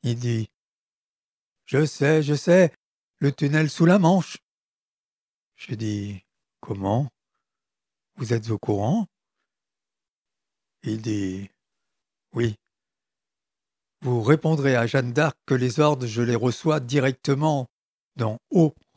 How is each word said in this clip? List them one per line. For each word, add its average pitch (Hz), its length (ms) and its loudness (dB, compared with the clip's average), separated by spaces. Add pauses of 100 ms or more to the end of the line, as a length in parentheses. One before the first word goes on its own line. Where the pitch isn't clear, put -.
Il 120 160 -4
dit : « 117 320 -4 (1160)
Je 147 200 0
sais, 151 360 2
je 147 120 0
sais, 175 400 4 (460)
le 139 120 2
tunnel 147 380 0
sous 165 160 2
la 190 120 6
Manche. » 180 380 2 (1200)
Je - 180 -12
dis : « 104 500 -8 (360)
Comment ? 101 500 -2 (1040)
Vous 120 180 -4
êtes 110 160 -6
au 107 80 -4
courant ? » 120 480 -2 (1800)
Il 110 180 -6
dit : « 98 500 -6 (800)
Oui. 117 240 -2 (1500)
Vous 123 200 -2
répondrez 143 540 2
à 117 100 2
Jeanne 120 260 -2
d'Arc 147 240 0 (100)
que - 80 0
les 123 260 0
ordres, 147 260 2
je 113 160 -4
les 117 140 0
reçois 127 440 -2
directement 139 880 -2 (460)
d'en 113 240 -4 (120)
haut. » 165 240 4 (220)